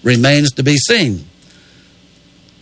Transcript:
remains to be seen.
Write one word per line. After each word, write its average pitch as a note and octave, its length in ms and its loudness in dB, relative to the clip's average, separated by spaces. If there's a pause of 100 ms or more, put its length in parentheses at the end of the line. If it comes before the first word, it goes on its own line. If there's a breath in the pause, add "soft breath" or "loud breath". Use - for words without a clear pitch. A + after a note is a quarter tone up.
remains C3+ 500 2
to C#3 100 -6
be C#3+ 140 0
seen. C3 480 -2 (1400 soft breath)